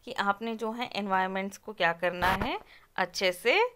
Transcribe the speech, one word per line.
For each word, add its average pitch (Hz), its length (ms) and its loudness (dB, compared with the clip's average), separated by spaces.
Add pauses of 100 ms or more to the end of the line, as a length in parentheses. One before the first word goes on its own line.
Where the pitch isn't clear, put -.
कि - 80 -12
आपने 208 440 -2
जो 220 160 -4
है 240 200 -6
एनवायरनमेंट्स 190 640 -2
को - 140 -14
क्या 170 200 2
करना 175 340 0
है, 226 340 0 (360)
अच्छे 185 360 0
से 381 440 2